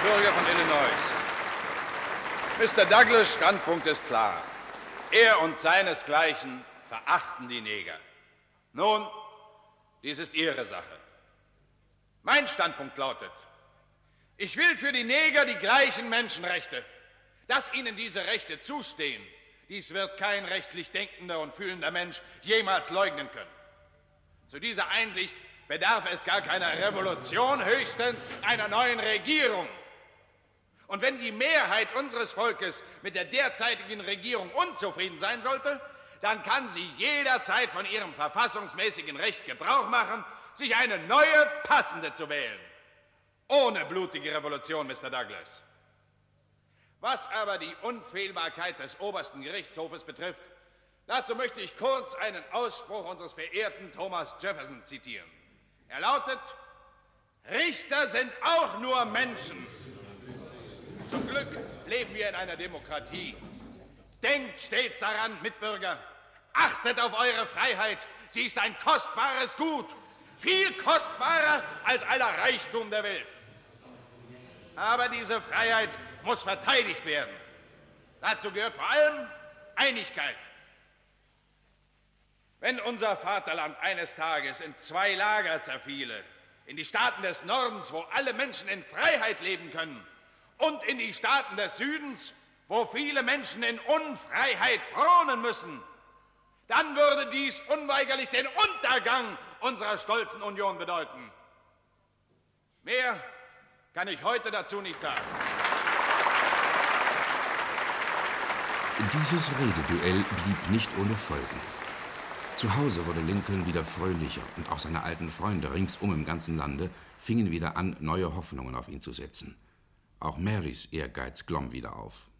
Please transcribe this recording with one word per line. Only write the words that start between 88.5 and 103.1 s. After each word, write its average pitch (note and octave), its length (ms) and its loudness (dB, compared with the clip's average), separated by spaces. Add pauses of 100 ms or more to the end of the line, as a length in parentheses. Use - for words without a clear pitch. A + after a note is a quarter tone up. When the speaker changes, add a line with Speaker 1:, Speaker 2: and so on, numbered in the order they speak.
Speaker 1:
in F#3+ 180 -6
Freiheit A#3 560 2
leben E3+ 300 -6
können, D3 340 -8 (520)
und D#4 260 2
in B3+ 140 -2
die A3 160 -6
Staaten C4 440 0
des - 200 -2
Südens, C#4+ 560 -6 (340)
wo A3 200 2
viele C#4 360 0
Menschen B3 400 0
in A#3 160 0
Unfreiheit B3 1000 2 (120)
frönen D4 480 8
müssen, F3 420 -4 (840)
dann D4 280 2
würde C#4+ 360 6
dies C4+ 300 -2 (100)
unweigerlich C#4 580 0
den C4 180 0
Untergang B3+ 920 2 (240)
unserer G#3 360 -2
stolzen G#3+ 440 -2
Union G3 360 -2
bedeuten. D#3 540 -6 (1500)
Mehr A#3 400 0 (720)